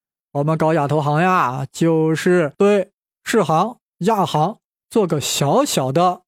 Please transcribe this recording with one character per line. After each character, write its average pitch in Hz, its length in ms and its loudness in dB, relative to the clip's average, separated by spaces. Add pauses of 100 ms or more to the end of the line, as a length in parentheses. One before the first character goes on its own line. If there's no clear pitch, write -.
(320)
我 143 120 -4
们 160 120 0
搞 160 180 0
亚 147 120 0
投 147 140 0
行 147 200 0
呀， 139 520 0
就 160 420 0
是 175 420 0
对 202 360 0 (320)
世 220 180 0
行、 170 360 0 (200)
亚 196 260 0
行 156 340 -2 (300)
做 202 200 0
个 160 120 -2
小 170 440 0
小 131 260 -2
的 175 380 0